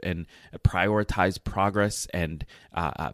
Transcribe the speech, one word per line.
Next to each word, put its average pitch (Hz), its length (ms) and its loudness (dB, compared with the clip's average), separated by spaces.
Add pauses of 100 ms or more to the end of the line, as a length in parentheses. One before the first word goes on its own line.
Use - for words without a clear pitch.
and 85 240 -4 (300)
prioritize 95 840 2
progress 101 720 0
and, 80 320 -2 (280)
uh, 82 240 -2
uh, 78 160 -6